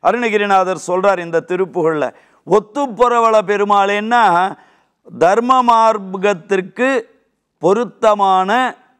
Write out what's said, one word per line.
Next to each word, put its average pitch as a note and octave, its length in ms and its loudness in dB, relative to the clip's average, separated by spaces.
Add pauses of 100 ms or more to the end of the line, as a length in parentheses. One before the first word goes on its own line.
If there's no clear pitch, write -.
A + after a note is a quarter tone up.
அருணகிரிநாதர் G3+ 840 0
சொல்றார் F#3 320 0
இந்த E3 280 -4
திருப்புகழ்ல. D#3+ 680 -2 (320)
ஒத்துப்பொரவல A3+ 1000 0
பெருமாளேன்னா G3+ 1080 0 (640)
தர்ம A#3 440 2
மார்க்கத்திற்கு G#3 1400 0 (560)
பொருத்தமான G3+ 1200 0 (240)